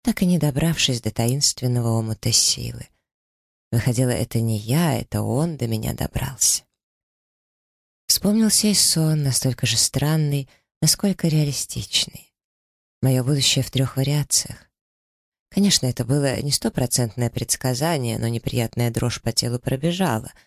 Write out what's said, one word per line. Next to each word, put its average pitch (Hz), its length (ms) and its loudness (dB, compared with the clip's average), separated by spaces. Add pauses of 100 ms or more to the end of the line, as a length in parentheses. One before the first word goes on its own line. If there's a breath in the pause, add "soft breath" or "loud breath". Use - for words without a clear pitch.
так - 180 0
и 196 40 4
не 180 120 4
добравшись 147 640 0
до - 80 -4
таинственного 120 880 0
омута 110 340 -2
силы. 120 560 -2 (840)
Выходило, 123 400 2
это 113 280 -2
не 113 180 0
я, 127 400 2
это - 260 -4
он 139 340 -2
до 117 100 -4
меня 113 260 -4
добрался. - 680 -2 (1400)
Вспомнился 214 600 2
и 208 60 4
сон, 156 500 2
настолько 127 420 0
же 110 120 0
странный, 143 680 0 (340 soft breath)
насколько 175 460 0
реалистичный. - 1080 -2 (680)
Моё 127 220 2
будущее 135 400 2
в - 80 -8
трёх 127 260 0
вариациях. - 720 -2 (800)
Конечно, 196 380 2
это 123 180 -2
было 139 360 0
не 143 100 -4
стопроцентное 123 800 -2
предсказание, 127 880 -2
но 113 80 -2
неприятная 117 640 -2
дрожь 117 300 -2
по 113 120 -4
телу 120 240 -2
пробежала, 139 760 -2 (160 soft breath)